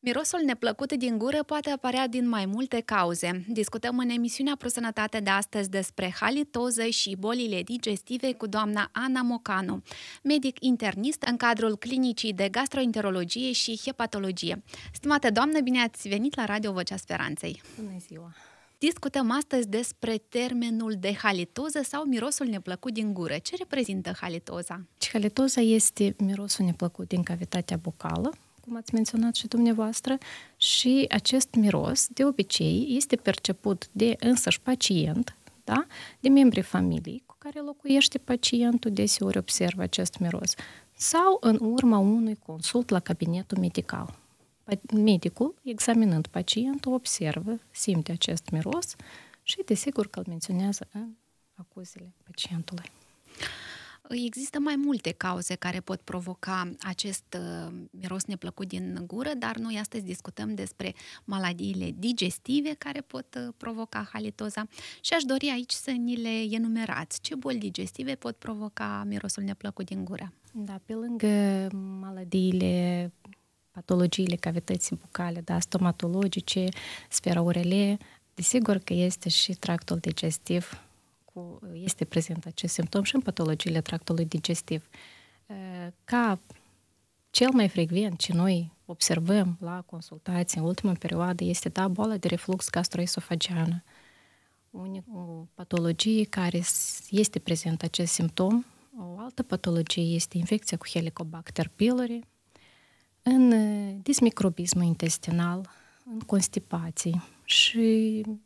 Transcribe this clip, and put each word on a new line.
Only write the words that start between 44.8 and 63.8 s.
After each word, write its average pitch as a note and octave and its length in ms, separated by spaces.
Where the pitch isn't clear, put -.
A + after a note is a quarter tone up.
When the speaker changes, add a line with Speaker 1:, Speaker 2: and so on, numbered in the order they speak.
Speaker 2:
medicul, G#3+ 680
examinând A3 680
pacientul, B3+ 640
observă, G3+ 680
simte E3+ 400
acest - 380
miros G3 460
și, - 220
desigur, G#3+ 420
că - 120
îl F3+ 80
menționează F#3 640
în G#3+ 160
acuzele F3+ 600
pacientului. F3 680
Speaker 1:
Există B3 500
mai D4 160
multe C#4 360
cauze F3+ 440
care F3+ 240
pot F#3 220
provoca F3+ 760
acest, F#3+ 600
uh, E3+ 340
miros F#3 360
neplăcut F#3+ 420
din F3+ 400
gură, B3+ 300
dar A3+ 200
noi A3+ 200
astăzi G#3 260
discutăm F#3+ 520
despre F#3+ 380
maladiile F#3 720
digestive B3 800
care C#4+ 240
pot, - 340
uh, B3 220
provoca A3 540